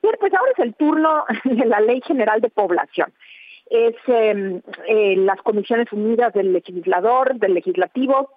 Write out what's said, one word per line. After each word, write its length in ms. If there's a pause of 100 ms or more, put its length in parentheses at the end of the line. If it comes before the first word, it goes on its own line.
Bien, 200
pues, 120
ahora 200
es 80
el 140
turno 540
<laughs> 160
de 220
la 140
Ley 260
General 340
de 100
Población. 640 (560)
Es, 280 (100)
em, 560 (240)
eh, 300
las 260
Comisiones 500
Unidas 400
del 200
Legislador, 840
del 200
Legislativo 840